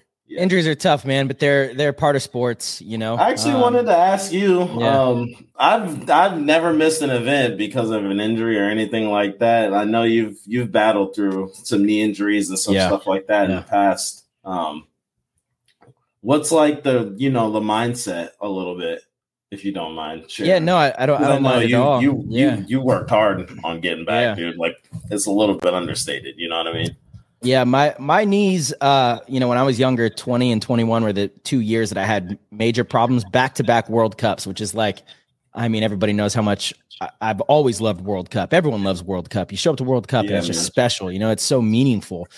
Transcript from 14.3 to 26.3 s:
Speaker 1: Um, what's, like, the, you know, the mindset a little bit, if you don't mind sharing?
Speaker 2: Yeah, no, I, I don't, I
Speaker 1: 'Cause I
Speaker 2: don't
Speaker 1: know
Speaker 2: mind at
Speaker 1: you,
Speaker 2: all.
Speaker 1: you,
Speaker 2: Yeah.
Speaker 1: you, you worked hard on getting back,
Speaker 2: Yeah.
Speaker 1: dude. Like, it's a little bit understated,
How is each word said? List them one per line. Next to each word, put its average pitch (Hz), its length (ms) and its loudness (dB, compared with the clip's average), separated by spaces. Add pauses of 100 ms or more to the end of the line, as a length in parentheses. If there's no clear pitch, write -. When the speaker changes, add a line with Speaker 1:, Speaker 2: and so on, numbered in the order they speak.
Speaker 1:
Um, 80 440 -8 (1300)
what's, 151 300 0
like, 151 320 2
the, 117 340 0
you 135 120 0
know, 113 220 0
the 107 80 -2
mindset 107 720 -4 (120)
a 101 80 -6
little 90 280 -6
bit, 82 240 -6 (500)
if 98 120 -16
you 98 80 -4
don't 82 220 -8
mind 80 360 -12
sharing? - 220 -4
Speaker 2:
Yeah, 185 80 4
no, 170 180 2
I, 143 200 2
I 127 80 0
don't, 143 100 4
I - 40 -2
Speaker 1:
'Cause 135 80 2
I 139 60 4
Speaker 2:
don't 139 100 2
Speaker 1:
know 135 60 4
Speaker 2:
mind 123 140 4
at 113 60 2
Speaker 1:
you, 120 120 4
Speaker 2:
all. 135 200 2
Speaker 1:
you, 131 260 0
Speaker 2:
Yeah. 120 300 2
Speaker 1:
you, 95 100 -8
you 127 140 -2
worked 117 280 0
hard 101 400 2 (140)
on 82 180 -6
getting 82 240 -4
back, 98 320 0
Speaker 2:
Yeah. 85 80 -4
Speaker 1:
dude. 85 120 -6
Like, 82 180 -4 (340)
it's 104 160 -4
a 104 60 -2
little 101 240 2
bit 90 180 0
understated, 80 640 -6